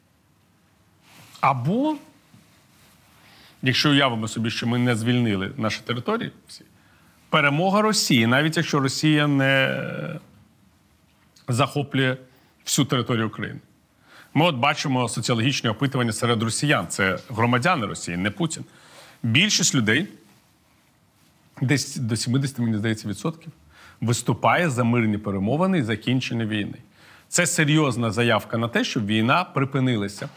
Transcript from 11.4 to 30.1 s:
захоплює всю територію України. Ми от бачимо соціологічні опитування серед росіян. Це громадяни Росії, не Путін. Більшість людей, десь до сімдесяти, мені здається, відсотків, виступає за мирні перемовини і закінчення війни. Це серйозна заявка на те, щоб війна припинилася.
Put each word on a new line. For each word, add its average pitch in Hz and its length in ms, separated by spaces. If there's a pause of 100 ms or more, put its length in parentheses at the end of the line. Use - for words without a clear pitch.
захоплює 131 720 (480)
всю 143 200
територію 117 420
України. 107 320 (720)
Ми 151 120
от 170 100
бачимо 127 540
соціологічні 120 600
опитування 123 420
серед 117 320
росіян. 110 440
Це 95 320 (100)
громадяни 123 560
Росії, 87 320
не 101 140
Путін. - 320 (600)
Більшість 170 520
людей, 123 320 (1500)
десь 135 340
до 117 200
сімдесяти, 131 460
мені 113 160
здається, 110 300
відсотків, - 440 (500)
виступає 123 680
за 123 140
мирні 117 340
перемовини 131 600
і 127 40
закінчення 117 600
війни. 104 320 (500)
Це 175 180
серйозна 143 680
заявка 117 460
на 113 100
те, 226 160
щоб 120 220
війна 113 380
припинилася. 127 920